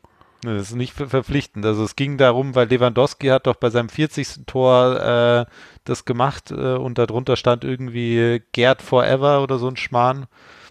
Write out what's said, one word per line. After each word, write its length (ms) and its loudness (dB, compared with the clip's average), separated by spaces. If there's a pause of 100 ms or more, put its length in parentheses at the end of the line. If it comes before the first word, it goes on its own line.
(440)
Nee, 140 -4
das 100 -8
ist 80 -12
nicht 160 -6
ver-, 160 -8
verpflichtend. 560 -2
Also 200 0
es 120 -6
ging 220 -4
darum, 360 2
weil 140 4
Lewandowski 600 0
hat 180 2
doch 80 2
bei 160 -2
seinem 180 -2
vierzigsten 560 -6
Tor, 560 2
äh, 460 2 (380)
das 200 -6
gemacht, 460 -2
äh, 240 -2
und 240 -4
darunter 380 0
stand 280 0
irgendwie 800 0 (100)
Gerd 300 2
Forever 600 2
oder 160 -2
so 100 -4
ein 100 -8
Schmarrn. 480 -2 (440)